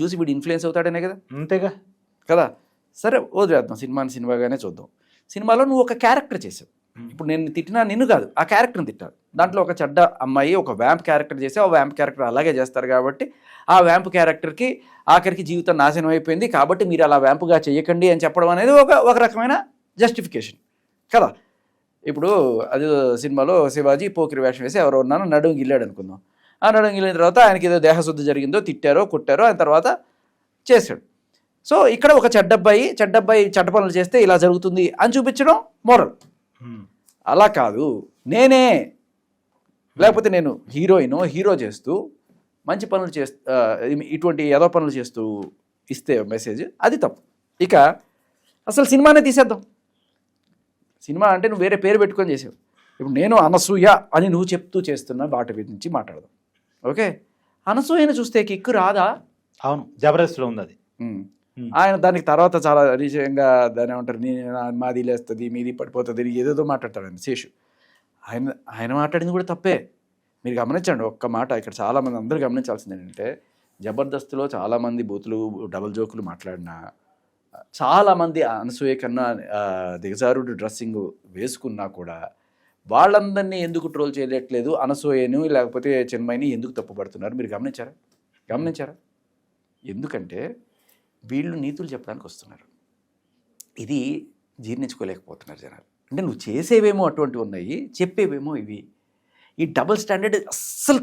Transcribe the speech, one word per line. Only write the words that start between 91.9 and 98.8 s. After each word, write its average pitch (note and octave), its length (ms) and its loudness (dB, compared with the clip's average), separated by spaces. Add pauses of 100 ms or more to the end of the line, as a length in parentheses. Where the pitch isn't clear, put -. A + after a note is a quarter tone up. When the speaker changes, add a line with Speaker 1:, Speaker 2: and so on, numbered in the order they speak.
Speaker 1:
చెప్పడానికి A2 360 -16
వస్తున్నారు, - 360 -20 (1160)
ఇది C3 180 -6 (580)
జీర్ణించుకోలేకపోతున్నారు A2 1000 -14
జనాలు. - 260 -20 (260)
అంటే C#3+ 140 -8
నువ్వు C3 200 -8
చేసేవేమో G3 640 0
అటువంటివి C#3 360 -6
ఉన్నాయి, G2+ 460 -12 (100)
చెప్పేవేమో D#3 540 -4
ఇవి. G#2 240 -14 (800)